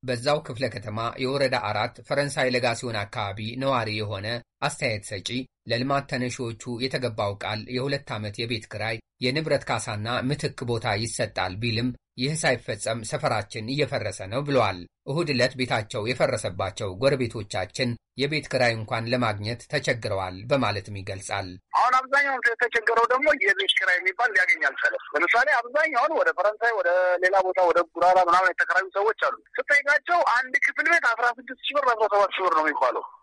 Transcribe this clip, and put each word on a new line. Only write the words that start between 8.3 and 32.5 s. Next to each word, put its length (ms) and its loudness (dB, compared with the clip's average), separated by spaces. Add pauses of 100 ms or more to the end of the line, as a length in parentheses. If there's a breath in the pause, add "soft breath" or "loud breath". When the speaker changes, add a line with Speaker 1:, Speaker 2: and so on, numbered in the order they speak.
Speaker 1:
የቤት 300 -6
ክራይ፣ 300 -6 (240)
የንብረት 440 0
ካሳና 420 -4 (160)
ምትክ 420 -4
ቦታ 300 -2
ይሰጣል 600 -4
ቢልም 320 -2 (280)
ይህ 180 -2
ሳይፈጸም 680 -2
ሰፈራችን 640 -4
እየፈረሰ 560 -2
ነው 160 -4
ብለዋል። 380 2 (260)
እሁድ 240 -2
ዕለት 260 2
ቤታቸው 500 -2
የፈረሰባቸው 880 -2
ጎረቤቶቻችን 960 -2 (280)
የቤት 300 -2
ክራይ 260 2
እንኳን 340 -4
ለማግኘት 600 -2
ተቸግረዋል 680 -2 (100)
በማለትም 520 0
ይገልጻል። 500 -6 (280)
Speaker 2:
አሁን 200 4
አብዛኛውን 520 2
የተቸገረው 600 2
ደግሞ 200 2 (140)
የቤት 340 2
ክራይ 220 2
የሚባል 340 0
ሊያገኝ 320 2
አልቻለም። 480 0
ለምሳሌ 440 4
አብዛኛውን 600 2
ወደ 180 4
ፈረንሳይ፣ 420 0
ወደ 140 2 (300)
ሌላ 240 4
ቦታ፣ 220 2
ወደ 220 6
ጉራራ 380 6
ምናምን 260 6
የተከራዩ 420 0
ሰዎች 300 0
አሉ። 140 0 (180)
ስጠይቃቸው 640 2 (120)
አንድ 300 0
ክፍል 280 0
ቤት 180 4
አስራ 280 2
ስድስት 280 -14
ሺህ 120 -4
ብር፣ 140 2
አስራ 200 4
ሰባት 240 4
ሺህ 100 -2
ብር 120 4